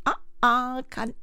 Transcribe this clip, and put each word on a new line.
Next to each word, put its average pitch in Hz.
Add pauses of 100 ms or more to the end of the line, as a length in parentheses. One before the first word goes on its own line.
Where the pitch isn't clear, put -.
Ah, 302 (260)
ah, 254
kann 226